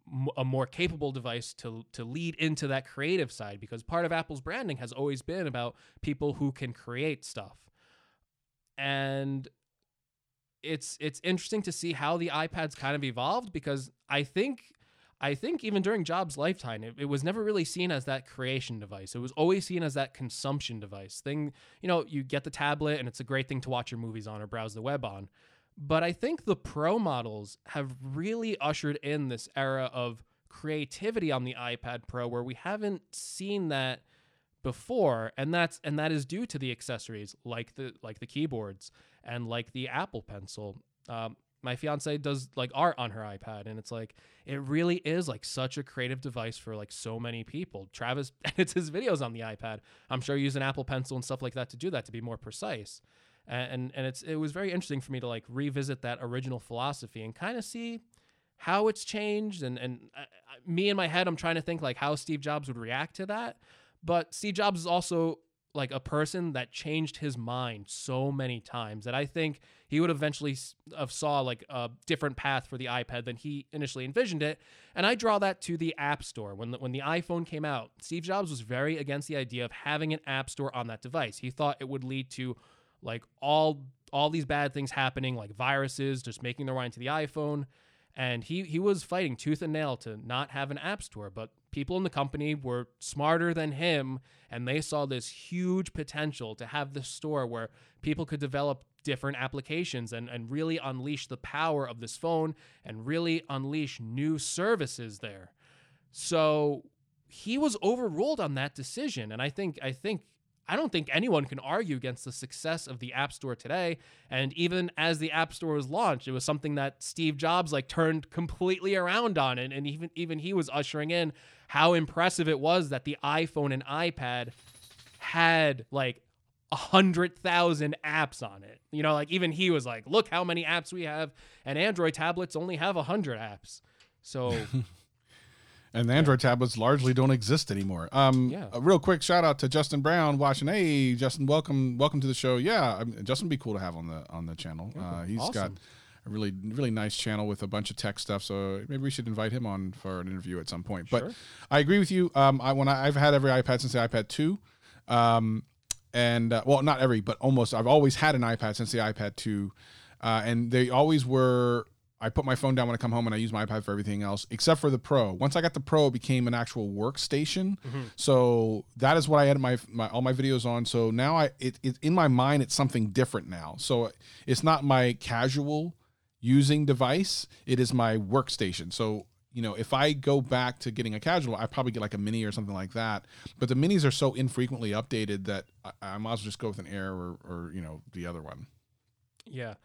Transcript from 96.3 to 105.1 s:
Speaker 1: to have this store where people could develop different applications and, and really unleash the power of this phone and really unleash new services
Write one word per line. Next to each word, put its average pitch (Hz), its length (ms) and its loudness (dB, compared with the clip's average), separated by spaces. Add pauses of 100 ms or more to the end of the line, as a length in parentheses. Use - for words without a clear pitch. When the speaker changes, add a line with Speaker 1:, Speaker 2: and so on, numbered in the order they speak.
Speaker 1:
to 117 100 -12
have 139 280 -4
this 135 140 -8
store 151 400 -2
where 113 220 -6 (320)
people 151 240 -2
could 147 140 -4
develop 143 440 -2 (220)
different 139 320 -2
applications 131 720 -4
and, 120 160 -8
and 120 240 -10
really 160 280 -2
unleash 131 480 -6
the 131 100 -10
power 147 500 -2
of 117 140 -12
this 113 160 -10
phone 160 380 0 (280)
and 113 220 -12
really 165 440 0
unleash 139 520 -4
new 139 380 -2
services 139 800 -2